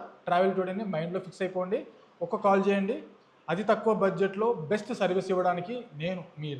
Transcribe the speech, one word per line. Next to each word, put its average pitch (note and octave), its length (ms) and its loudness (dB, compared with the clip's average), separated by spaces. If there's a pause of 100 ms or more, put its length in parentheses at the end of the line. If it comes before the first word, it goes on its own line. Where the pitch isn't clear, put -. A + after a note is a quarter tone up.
(280)
ట్రావెల్ F#3+ 280 4
టుడేని F#3+ 280 -2 (100)
మైండ్లో E3+ 320 -4
ఫిక్స్ - 180 -8
అయిపోండి. F#3 340 -2 (420)
ఒక్క F#3 260 -4
కాల్ G3 220 6
చేయండి. G3+ 280 2 (520)
అతి F3+ 220 -2
తక్కువ G#3+ 220 4 (120)
బడ్జెట్లో F#3+ 420 2 (240)
బెస్ట్ G#3 200 -2 (100)
సర్వీస్ F#3 340 2
ఇవ్వడానికి F3+ 420 0 (260)
నేను F3+ 200 -4 (200)
మీ D3+ 180 -6